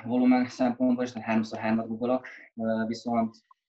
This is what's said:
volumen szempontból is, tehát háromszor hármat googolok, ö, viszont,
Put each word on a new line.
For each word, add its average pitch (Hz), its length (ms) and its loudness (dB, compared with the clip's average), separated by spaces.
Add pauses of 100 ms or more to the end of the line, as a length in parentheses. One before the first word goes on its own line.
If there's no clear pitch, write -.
volumen 123 440 4
szempontból 123 560 0
is, 120 80 -6
tehát 113 160 -8
háromszor 110 300 0
hármat 110 280 0
googolok, 120 400 -2 (280)
ö, 113 320 -2
viszont, 117 500 -2 (320)